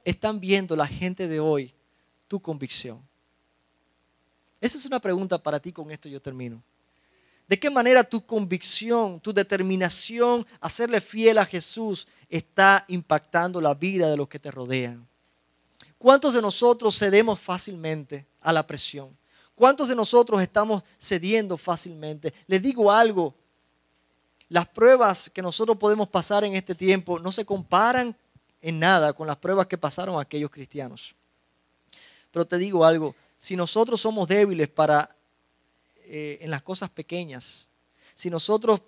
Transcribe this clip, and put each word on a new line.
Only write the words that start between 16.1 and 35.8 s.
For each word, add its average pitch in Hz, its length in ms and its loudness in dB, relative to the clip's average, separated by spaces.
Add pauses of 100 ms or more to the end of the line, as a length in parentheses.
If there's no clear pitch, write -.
de 247 60 2
nosotros 233 560 0
cedemos 208 420 2
fácilmente 160 880 -8 (140)
a 160 120 0
la 156 140 0
presión? 139 500 -12 (380)
¿Cuántos 269 340 4
de 254 80 -2
nosotros 233 440 4
estamos 208 440 -2 (160)
cediendo 190 560 -2
fácilmente? 156 760 -8 (140)
Les 190 160 2
digo 233 300 4
algo, 202 420 2 (1120)
las 170 200 0
pruebas 233 640 4
que 185 120 -10
nosotros 214 340 -2
podemos 208 320 0
pasar 202 360 0
en 196 100 -4
este 185 220 -6
tiempo 180 420 0
no 180 140 -6
se 214 120 -6
comparan 220 720 0 (440)
en 160 180 -6
nada 165 340 4
con 160 140 -10
las 147 100 -6
pruebas 185 300 0
que 185 100 -8
pasaron 170 440 -6
aquellos 147 300 -8
cristianos. 131 640 -16 (1160)
Pero 170 160 -2
te 180 100 -4
digo 180 280 2
algo, 160 320 2 (200)
si - 200 -10
nosotros 220 440 0
somos 214 280 -2
débiles 190 400 2
para, 151 480 2 (880)